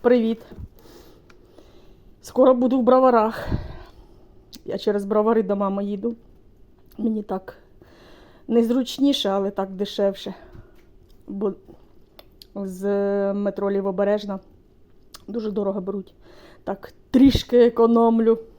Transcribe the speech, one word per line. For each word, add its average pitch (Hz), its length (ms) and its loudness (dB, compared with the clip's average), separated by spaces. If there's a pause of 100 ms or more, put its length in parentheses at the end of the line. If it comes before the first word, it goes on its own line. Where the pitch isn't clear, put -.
привіт! 226 400 2 (1800)
Скоро 254 320 4
буду 254 260 0
в 240 40 0
Броварах. 247 640 2 (1160)
Я - 120 -8
через 208 280 -2
Бровари 214 380 2
до 196 120 -2
мами 202 300 -4
їду. 208 300 -6 (840)
Мені 214 260 -4
так - 340 -10 (920)
незручніше, 240 840 0
але 196 220 -2
так 190 180 -6
дешевше. 196 640 -4 (960)
Бо 196 260 -4 (1000)
з 190 280 -10 (500)
метро 202 380 -2
Лівобережна 196 680 -2 (880)
дуже 214 240 -6
дорого 196 300 -4
беруть. 196 320 -10 (500)
Так, - 300 -10 (180)
трішки 254 460 4
економлю. 233 800 4 (200)